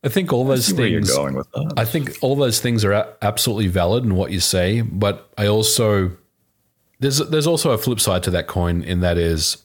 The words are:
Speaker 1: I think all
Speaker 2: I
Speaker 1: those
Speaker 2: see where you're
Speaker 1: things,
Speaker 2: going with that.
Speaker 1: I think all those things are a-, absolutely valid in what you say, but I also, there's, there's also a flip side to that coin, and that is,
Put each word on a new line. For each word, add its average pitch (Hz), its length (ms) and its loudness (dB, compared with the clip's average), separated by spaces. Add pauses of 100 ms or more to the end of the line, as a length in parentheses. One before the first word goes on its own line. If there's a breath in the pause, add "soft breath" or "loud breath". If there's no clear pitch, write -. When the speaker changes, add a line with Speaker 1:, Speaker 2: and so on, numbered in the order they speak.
Speaker 1:
I 143 60 0
think 185 220 -2
all 127 140 0
Speaker 2:
I 135 100 2
Speaker 1:
those 120 120 0
Speaker 2:
see 98 80 -2
where 113 120 0
you're - 140 0
Speaker 1:
things, - 120 2
Speaker 2:
going 69 220 -2
with - 160 -8
that. 151 240 -6
Speaker 1:
I 117 80 0
think 131 380 -4
all 135 160 2
those 131 240 0
things 117 240 0
are 98 80 2
a-, 104 280 -2
absolutely 107 460 0
valid 92 380 2
in 101 100 2
what 90 160 0
you 95 80 -2
say, 95 420 0
but 101 560 -2
I 104 100 0
also, 104 640 2 (880)
there's, 135 180 0
there's 156 300 0
also 165 240 0
a 113 60 2
flip 120 220 -2
side 90 240 0
to 92 80 -2
that 87 160 -2
coin, 87 360 0
and 90 200 -2
that 87 140 2
is, 82 480 0